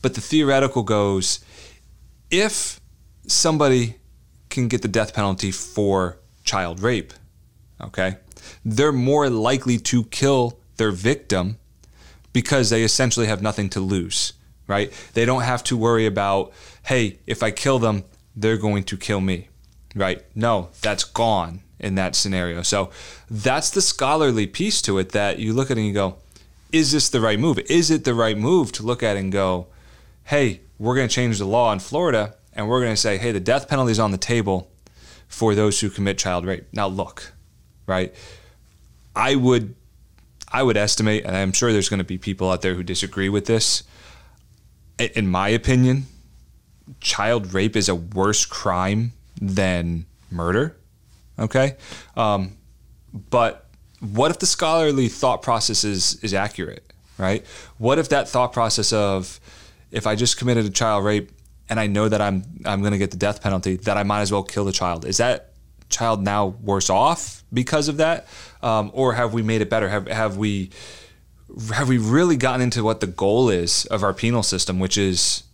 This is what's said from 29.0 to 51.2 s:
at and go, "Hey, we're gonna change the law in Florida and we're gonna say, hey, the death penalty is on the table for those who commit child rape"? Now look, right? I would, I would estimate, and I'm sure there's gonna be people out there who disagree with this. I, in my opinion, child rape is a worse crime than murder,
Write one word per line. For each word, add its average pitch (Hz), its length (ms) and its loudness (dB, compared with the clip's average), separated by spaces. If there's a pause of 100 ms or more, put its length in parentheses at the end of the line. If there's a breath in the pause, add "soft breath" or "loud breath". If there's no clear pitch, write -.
at 107 120 0
and 95 160 -4
go, 92 360 0 (560 soft breath)
"Hey, 135 380 0 (180)
we're 120 160 0
gonna 131 120 2
change 117 300 0
the 101 80 -2
law 113 260 2
in 101 60 0
Florida 117 580 0 (180)
and 107 140 -6
we're 123 140 2
gonna 113 160 0
say, 104 200 0
hey, 117 140 -2
the 101 80 -2
death 123 280 0
penalty 131 240 0
is 107 80 0
on 107 120 2
the 95 60 -2
table 98 540 -2 (560 loud breath)
for 107 280 2
those 104 260 2
who 104 80 0
commit 98 280 -2
child 90 280 -2
rape"? 95 260 -6
Now 104 160 -2
look, - 460 -8 (520)
right? 92 280 -2 (1000 loud breath)
I 131 200 2
would, 123 400 2 (760)
I 131 120 0
would 113 140 4
estimate, 107 480 0
and 92 100 -4
I'm 95 160 0
sure 117 200 2
there's 101 180 2
gonna 98 140 -2
be 92 140 -6
people 92 340 -2
out 90 100 -2
there 92 140 0
who 90 80 -6
disagree 95 460 -4
with 101 160 0
this. - 380 0 (1160 loud breath)
I, 117 160 -2
in 107 120 0
my 92 220 2
opinion, 127 560 2 (960)
child 104 540 0
rape 104 220 0
is 98 140 2
a 92 60 2
worse 95 500 0
crime 101 680 -2 (280)
than 90 640 0 (240)
murder, 92 480 -2 (600)